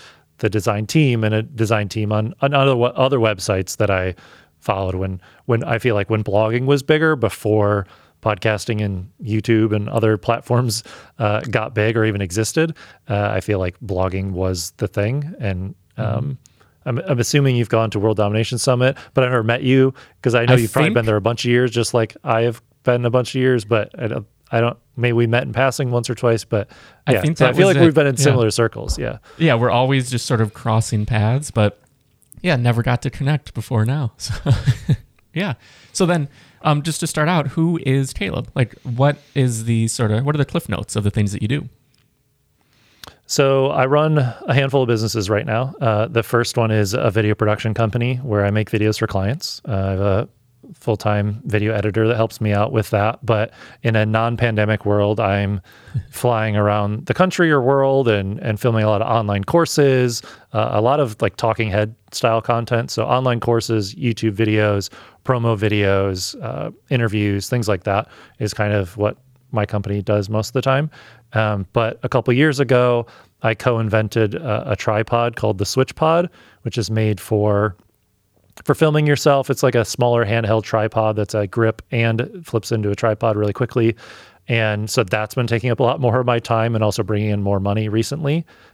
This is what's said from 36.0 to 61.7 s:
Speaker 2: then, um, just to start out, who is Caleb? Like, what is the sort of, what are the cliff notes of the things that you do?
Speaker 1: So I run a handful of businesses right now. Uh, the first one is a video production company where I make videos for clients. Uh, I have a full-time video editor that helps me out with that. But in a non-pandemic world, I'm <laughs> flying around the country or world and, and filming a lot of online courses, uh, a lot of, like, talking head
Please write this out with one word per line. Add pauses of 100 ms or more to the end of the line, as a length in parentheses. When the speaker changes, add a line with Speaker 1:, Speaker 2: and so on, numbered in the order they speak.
Speaker 2:
then, (360)
um,
just
to
start
out,
who
is
Caleb?
Like,
what (180)
is
the
sort
of,
what
are
the
cliff
notes
of
the
things
that
you
do? (1600)
Speaker 1:
So
I
run
a
handful
of
businesses
right
now.
Uh,
the
first
one
is
a
video
production
company
where
I
make
videos
for
clients.
Uh,
I
have
a (460)
full-time
video
editor
that
helps
me
out
with
that.
But (300)
in
a
non-pandemic
world,
I'm (240)
<laughs>
flying
around
the
country
or
world
and,
and
filming
a
lot
of
online
courses, (300)
uh,
a
lot
of,
like,
talking
head (160)